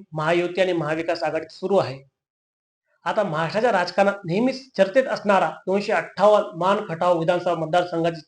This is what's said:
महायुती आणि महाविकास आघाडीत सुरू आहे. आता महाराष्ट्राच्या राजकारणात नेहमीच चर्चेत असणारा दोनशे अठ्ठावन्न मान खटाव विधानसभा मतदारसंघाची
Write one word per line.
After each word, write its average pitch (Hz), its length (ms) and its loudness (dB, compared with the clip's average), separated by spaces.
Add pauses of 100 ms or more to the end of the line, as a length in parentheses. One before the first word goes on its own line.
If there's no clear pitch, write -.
(120)
महायुती 175 480 -2
आणि 185 120 0
महाविकास 160 500 -4
आघाडीत 160 300 -6
सुरू 190 240 -2
आहे. 135 220 -2 (1080)
आता 214 160 0
महाराष्ट्राच्या 170 500 0
राजकारणात 196 520 0
नेहमीच 233 360 0 (160)
चर्चेत 196 320 4
असणारा 190 420 2 (160)
दोनशे 202 260 0
अठ्ठावन्न 196 680 2
मान 196 300 2
खटाव 170 300 2
विधानसभा 175 380 0
मतदारसंघाची 170 720 -2